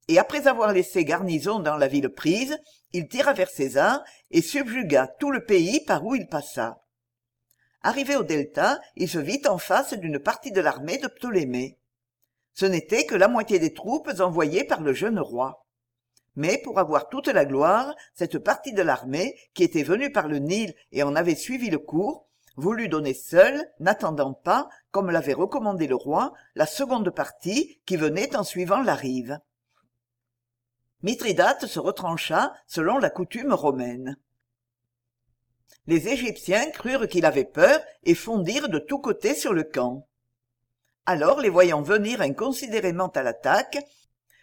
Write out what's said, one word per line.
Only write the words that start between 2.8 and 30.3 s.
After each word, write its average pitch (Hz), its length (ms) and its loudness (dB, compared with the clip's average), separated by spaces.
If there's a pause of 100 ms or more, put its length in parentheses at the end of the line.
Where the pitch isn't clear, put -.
il 175 160 -6
tira 277 240 2
vers 185 180 -2
César 143 540 0 (260)
et 165 100 2
subjugua 214 680 0
tout 285 240 -2
le 254 120 -4
pays 196 400 2
par 175 220 -2
où 254 80 -2
il 202 140 -4
passa. 127 560 -6 (960)
Arrivé 269 320 0
au 247 80 2
delta, 170 580 0 (140)
il 175 140 -2
se 170 100 -4
vit 185 300 -4
en 185 100 0
face - 360 0
d'une 160 260 -6
partie 226 320 -4
de 190 80 2
l'armée 151 380 -2
de 277 100 -6
Ptolémée. 139 720 -4 (720)
Ce - 140 -2
n'était 190 380 0
que 220 120 -2
la 185 100 8
moitié 220 320 2
des 160 160 0
troupes 240 460 -4
envoyées 170 420 2
par 254 180 -2
le 147 120 0
jeune 208 260 -2
roi. 127 480 -6 (720)
Mais 165 220 0
pour 220 200 -4
avoir 151 300 0
toute 269 180 -8
la 196 180 4
gloire, 180 520 2 (180)
cette 165 240 -4
partie 247 340 -2
de 202 100 2
l'armée, 143 520 -2 (200)
qui - 100 2
était 165 180 2
venue 214 300 0
par 180 160 -2
le 147 100 -2
Nil 175 340 -2 (200)
et 143 100 -2
en 143 140 0
avait 170 180 2
suivi 240 360 -6
le 151 100 0
cours, 208 480 -4 (280)
voulut 214 320 -2
donner 147 260 -2
seule, 247 540 4 (120)
n'attendant 156 540 0
pas, - 340 0 (240)
comme 190 180 0
l'avait 151 220 0
recommandé 190 560 -2
le 127 80 2
roi, 165 360 -2 (220)
la 151 120 2
seconde 240 440 -2
partie - 760 -4
qui 185 100 -2
venait 156 400 0
en 208 80 -2
suivant 180 380 -2
la 185 120 2
rive. 127 460 -6 (1600)